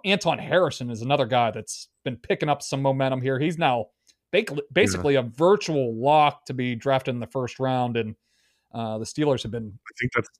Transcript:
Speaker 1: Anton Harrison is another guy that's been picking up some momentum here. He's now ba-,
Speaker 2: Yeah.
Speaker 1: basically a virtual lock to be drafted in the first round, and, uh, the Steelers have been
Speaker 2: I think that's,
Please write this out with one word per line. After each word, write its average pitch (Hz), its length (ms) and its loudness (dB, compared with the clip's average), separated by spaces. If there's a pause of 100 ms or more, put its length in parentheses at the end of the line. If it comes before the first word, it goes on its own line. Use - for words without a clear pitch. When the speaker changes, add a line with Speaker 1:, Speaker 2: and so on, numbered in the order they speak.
Speaker 1:
Anton 185 320 0
Harrison 139 540 0
is 110 100 -8
another 139 240 2
guy 117 260 2
that's - 360 -12 (160)
been 127 140 -6
picking 170 320 -2
up 143 120 0
some 139 200 -6
momentum 135 400 0
here. 131 180 -2
He's 160 180 -2
now 127 300 0 (440)
ba-, 202 200 2
Speaker 2:
Yeah. 143 60 -8 (160)
Speaker 1:
basically 170 420 2
a 131 80 4
virtual 147 720 2
lock 147 520 4
to 143 60 -8
be 123 220 -2
drafted 131 400 0
in 120 60 -6
the 113 60 -8
first 127 320 -6
round, 127 360 0
and, 110 200 -4 (580)
uh, 110 240 -6
the 110 80 -8
Steelers 147 380 0
have 110 80 -8
been 110 360 -10
Speaker 2:
I - 120 -20
think 120 140 -4
that's, 120 160 -2 (100)